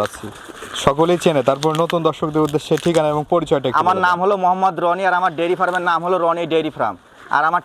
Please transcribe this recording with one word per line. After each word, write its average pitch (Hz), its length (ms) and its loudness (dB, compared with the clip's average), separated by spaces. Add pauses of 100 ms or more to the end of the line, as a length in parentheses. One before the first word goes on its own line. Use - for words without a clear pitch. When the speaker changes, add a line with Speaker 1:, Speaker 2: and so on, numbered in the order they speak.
Speaker 1:
আছি। - 200 -12 (580)
সকলেই 160 380 2
চেনে, 156 260 2
তারপর 143 200 0 (140)
নতুন 170 240 -2
দর্শকদের 156 400 -2
উদ্দেশ্যে 151 260 -2 (120)
ঠিকানা 160 280 2
এবং 151 100 -2 (100)
পরিচয়টা 151 340 0
একটু 131 120 2
Speaker 2:
আমার 180 160 2
Speaker 1:
বলে 185 120 0
Speaker 2:
নাম 175 80 2
Speaker 1:
দেন। 175 80 -4
Speaker 2:
হলো 202 100 2 (100)
মোহাম্মদ 185 400 2
রনি, 175 260 0
আর 175 40 2
আমার 180 220 0
ডেইরি 170 240 0
ফার্মের 180 300 0
নাম 165 160 2
হলো 180 120 0
রনি 170 260 0 (100)
ডেইরি 156 220 0
ফার্ম, 113 200 -2 (400)
আর 143 140 2
আমার 175 160 0